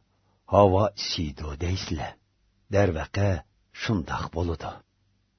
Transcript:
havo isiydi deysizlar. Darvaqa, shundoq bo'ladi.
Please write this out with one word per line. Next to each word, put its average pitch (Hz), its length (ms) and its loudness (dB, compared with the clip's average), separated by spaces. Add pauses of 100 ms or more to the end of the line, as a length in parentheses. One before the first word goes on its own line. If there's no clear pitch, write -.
(480)
havo 98 420 6
isiydi 78 680 -8
deysizlar. 87 560 -4 (580)
Darvaqa, 98 600 2 (440)
shundoq - 560 -4
bo'ladi. 85 400 -6 (680)